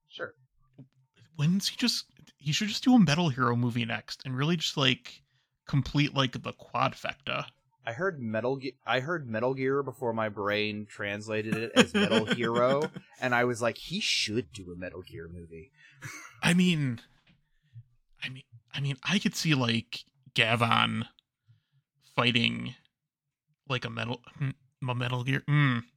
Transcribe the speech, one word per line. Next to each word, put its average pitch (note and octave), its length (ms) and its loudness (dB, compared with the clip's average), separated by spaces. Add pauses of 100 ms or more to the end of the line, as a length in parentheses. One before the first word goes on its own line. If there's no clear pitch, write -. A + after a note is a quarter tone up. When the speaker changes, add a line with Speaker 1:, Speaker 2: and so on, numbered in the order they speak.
Speaker 1:
Sure. - 240 -12 (1000)
Speaker 2:
When's F3 320 2
he - 100 -6
just, - 280 -2 (320)
he D3 140 -4
should G#3 180 0
just - 140 -6
do B3+ 120 8
a A#3+ 40 10
Metal D#3+ 300 6
Hero A#2+ 260 2
movie A#2+ 300 0
next - 400 -8
and B2+ 100 -6
really D3+ 220 0
just, - 200 -4
like, C3 440 0 (460)
complete, C#3+ 480 2
like, C3+ 160 2
the - 220 -8
quadfecta. - 920 -4 (400)
Speaker 1:
I A2+ 80 -6
heard E3 280 -4
Metal A2+ 360 -2
Ge-, C3 160 -8 (120)
I B2 140 0
heard C3 300 -6
Metal A#2 240 -2
Gear C3+ 300 0
before B2 280 -4
my A2+ 160 -2
brain G#2 600 -2
translated G#2+ 680 -4
it A2+ 200 -4
as - 180 6
Metal G#3+ 320 4
Speaker 2:
<laughs> - 100 0
Speaker 1:
Hero, B2 540 2 (320)
and B2 120 0
I A#2+ 120 4
was A#2+ 160 -2
like, A#2 160 0
"He F#3+ 240 -8
should - 500 -2
do F2 220 -14
a - 20 -12
Metal F2+ 280 -10
Gear E2+ 280 -14
movie." E2 400 -16 (720)
Speaker 2:
I E3 100 4
mean, D#3 460 2 (1200)
I - 60 -10
mean, C3 160 -14 (300)
I C#3 80 -6
mean, C#3 160 -2 (100)
I F#3+ 120 2
could - 160 0
see, D#3 180 2
like, A#2 460 0 (340)
Gavan A2+ 720 4 (1080)
fighting, A#2+ 600 0 (960)
like, B2 160 -2
a A#2 40 -6
Metal, A2+ 320 -6 (160)
hmm, C3+ 120 -4 (400)
a B2 60 -2
Metal B2 280 -2
Gear. C3+ 240 0
Mm. C#3 360 4 (140)